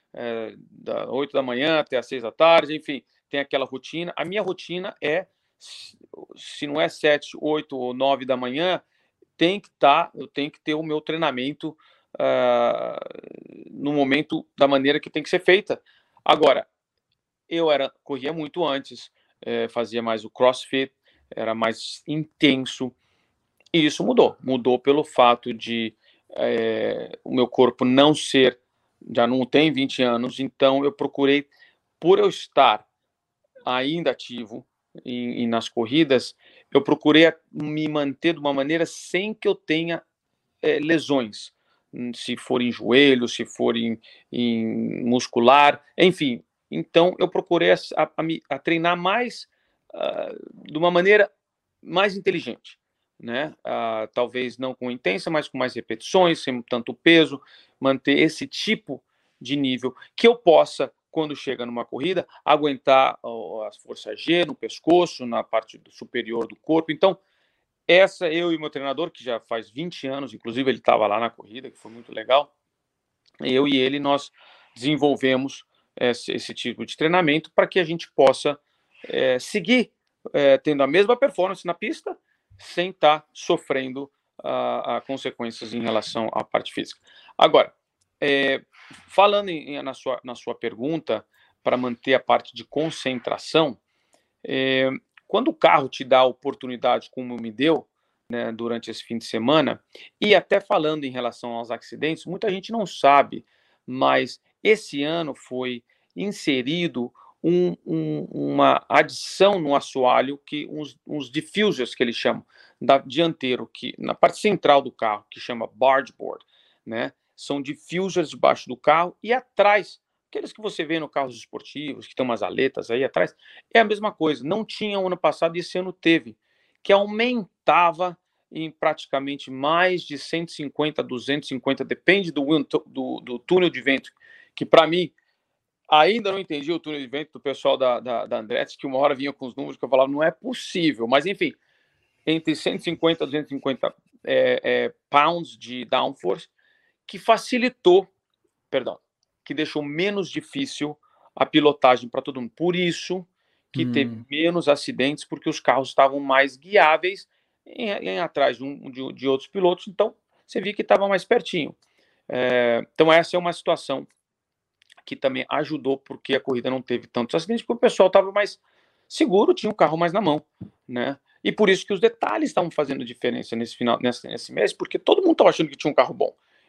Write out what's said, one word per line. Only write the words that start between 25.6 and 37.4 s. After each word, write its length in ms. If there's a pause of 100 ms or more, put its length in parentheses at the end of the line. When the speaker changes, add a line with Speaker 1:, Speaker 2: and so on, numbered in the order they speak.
Speaker 1:
eh, 880
o 100
meu 140
corpo 360
não 300
ser, 460 (540)
já 140
não 180
tem 280
vinte 280
anos, 380
então 460
eu 60
procurei, 560 (520)
por 200
eu 100
estar 580 (800)
ainda 460
ativo 540 (380)
e, 400
e 40
nas 200
corridas, 680 (360)
eu 100
procurei 460
a, 80 (160)